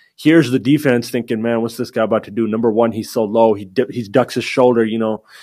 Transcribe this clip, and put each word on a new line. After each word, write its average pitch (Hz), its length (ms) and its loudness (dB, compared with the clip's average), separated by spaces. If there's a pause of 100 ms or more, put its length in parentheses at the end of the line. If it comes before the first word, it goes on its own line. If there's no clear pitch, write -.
(160)
here's 151 340 4
the 127 80 2
defense 127 520 2
thinking, 117 300 -4
"Man, 117 220 -2
what's 117 160 -6
this 120 120 -8
guy 113 140 -2
about 107 200 -2
to 107 60 -18
do?" 110 160 -2
Number 113 240 -2
one, 113 220 2
he's 110 180 -8
so 113 140 -2
low. 110 300 2
He 101 100 -8
di-, 95 240 -2
he 104 180 -8
ducks 120 280 0
his 120 100 -4
shoulder, 123 400 2
you 110 140 -4
know, 110 260 -4 (180)